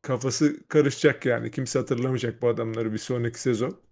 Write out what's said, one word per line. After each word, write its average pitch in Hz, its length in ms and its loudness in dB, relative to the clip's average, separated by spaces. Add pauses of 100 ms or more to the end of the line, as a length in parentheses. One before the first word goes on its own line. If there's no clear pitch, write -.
kafası 135 640 0
karışacak 147 580 2
yani. 117 240 0
Kimse 131 280 -2
hatırlamayacak 123 640 -2
bu 120 60 2
adamları 113 440 -2
bir 110 60 -4
sonraki 120 420 -4
sezon. 127 400 0 (120)